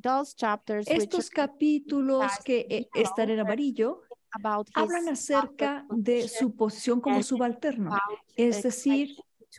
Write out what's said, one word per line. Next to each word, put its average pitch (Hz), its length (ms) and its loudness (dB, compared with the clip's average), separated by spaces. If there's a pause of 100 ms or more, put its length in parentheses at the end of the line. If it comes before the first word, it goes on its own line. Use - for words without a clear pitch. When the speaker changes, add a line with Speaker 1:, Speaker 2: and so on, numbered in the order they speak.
Speaker 1:
those 269 340 -2
chapters 214 520 -2
which 320 100 2
Speaker 2:
estos 330 320 0
Speaker 1:
are 294 180 0
Speaker 2:
capítulos 285 760 0
Speaker 1:
emphasized - 220 -2
Speaker 2:
que, 240 240 0
eh, - 240 -4
Speaker 1:
below 220 120 2
Speaker 2:
están 208 240 0
en 220 100 2
amarillo 226 640 0 (320)
Speaker 1:
about 214 340 -4
his - 80 -8
Speaker 2:
hablan 349 340 0
acerca 277 800 -2
de 233 380 0
su 226 260 0
Speaker 1:
position - 40 -12
Speaker 2:
posición 233 440 0
como 277 140 2
Speaker 1:
and - 80 2
Speaker 2:
subalterno, 240 680 -2
Speaker 1:
about 202 280 -2 (160)
Speaker 2:
es 233 260 4
Speaker 1:
the 254 80 0
Speaker 2:
decir, 277 380 0
Speaker 1:
connection - 180 -16 (340)